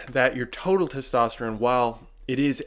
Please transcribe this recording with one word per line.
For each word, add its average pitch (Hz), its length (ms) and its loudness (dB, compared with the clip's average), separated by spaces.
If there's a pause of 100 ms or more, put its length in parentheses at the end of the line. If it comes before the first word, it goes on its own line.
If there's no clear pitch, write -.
that 127 260 2
your 123 100 -4
total 185 420 0
testosterone, 117 720 -2
while 120 480 2 (180)
it 131 140 -2
is 143 280 0